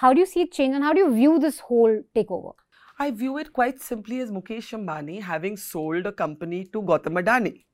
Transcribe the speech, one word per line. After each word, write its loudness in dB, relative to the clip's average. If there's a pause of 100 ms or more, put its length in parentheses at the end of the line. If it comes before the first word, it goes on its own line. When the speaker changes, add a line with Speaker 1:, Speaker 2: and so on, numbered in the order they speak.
Speaker 1:
how 8
do 6
you 2
see 2
it -6
change 2
and 0
how 2
do 4
you 4
view 6
this 0 (120)
whole 4 (160)
takeover? -4 (460)
Speaker 2:
I -2 (140)
view -4
it -12
quite -2
simply -8
as -8
Mukesh -10
Ambani -8 (140)
having -4
sold -6
a -8
company -6 (140)
to -6 (120)
Gautam 0
Adani. 0